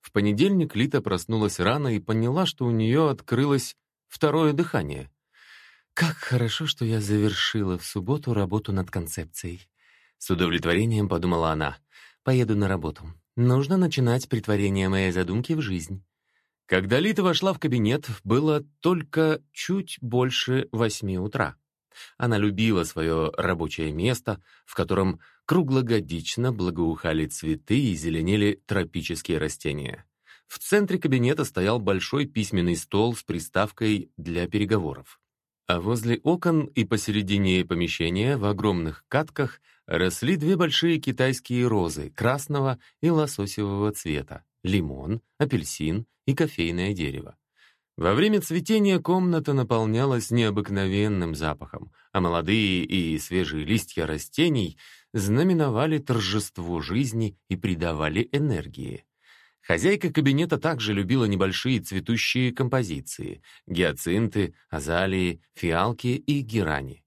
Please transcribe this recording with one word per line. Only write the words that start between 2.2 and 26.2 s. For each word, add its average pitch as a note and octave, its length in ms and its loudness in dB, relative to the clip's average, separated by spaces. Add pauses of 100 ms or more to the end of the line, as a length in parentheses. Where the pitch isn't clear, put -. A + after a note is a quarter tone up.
что - 200 -2
у A#2+ 60 0
неё A#2 360 2
открылось C3+ 680 0 (320)
второе D#3 420 2
дыхание. E2 580 -2 (840)
"Как E3 240 0
хорошо, A#2+ 480 -2
что - 180 -2
я A2+ 160 0
завершила G#2 800 0
в F2+ 80 -10
субботу A#2+ 480 -2
работу G2+ 400 0
над F#2 180 -2
концепцией", E2+ 800 -8 (480)
с - 120 -14
удовлетворением F2+ 760 2
подумала E2+ 460 0
она. D2+ 240 -2 (460)
"Поеду A#2+ 340 2
на G2+ 100 2
работу. D#2+ 460 -4 (240)
Нужно C3+ 400 2
начинать B2+ 500 2
претворение G2 600 0
моей F#2+ 240 2
задумки F#2 400 -2
в D#3 80 -2
жизнь". F#2+ 420 -6 (640)
Когда F#2+ 340 2
Лита G3+ 240 2
вошла F#3 300 2
в - 60 -6
кабинет, B2 500 2 (160)
было D3 400 2 (160)
только D#3+ 600 2 (120)
чуть - 480 -4
больше B2+ 720 0
восьми G#2 440 0
утра. F#2 380 -2 (640)
Она A#2 200 2
любила G#2 460 2
своё D#2+ 540 -2
рабочее E2 540 -2
место, G2+ 500 -2 (240)
в - 100 -16
котором F#2 440 0 (260)
круглогодично A#2+ 1080 0